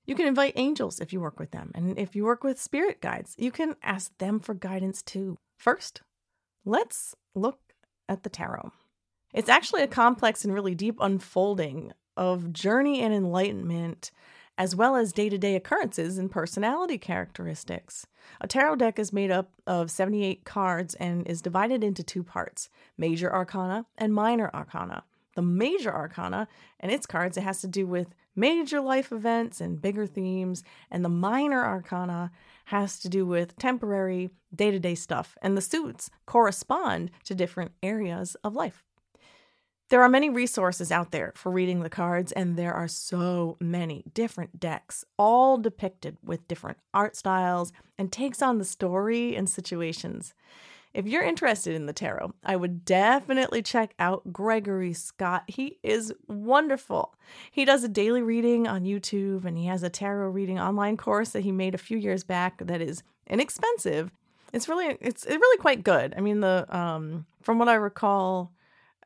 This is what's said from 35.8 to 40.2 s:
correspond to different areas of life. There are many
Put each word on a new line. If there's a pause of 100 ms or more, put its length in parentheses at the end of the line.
correspond (140)
to
different (100)
areas
of
life. (1080)
There
are
many